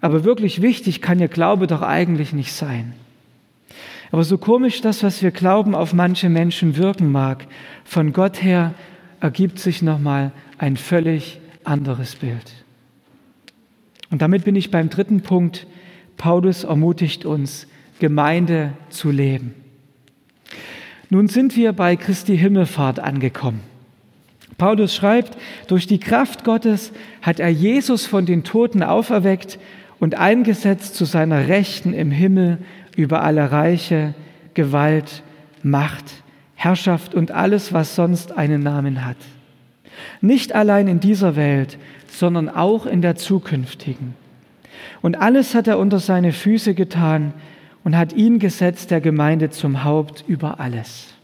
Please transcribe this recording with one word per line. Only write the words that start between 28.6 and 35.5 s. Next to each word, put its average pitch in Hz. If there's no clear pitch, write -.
auferweckt 196
und 160
eingesetzt 202
zu 170
seiner 156
Rechten 185
im 151
Himmel 180
über 151
alle 151
Reiche, 156
Gewalt, 151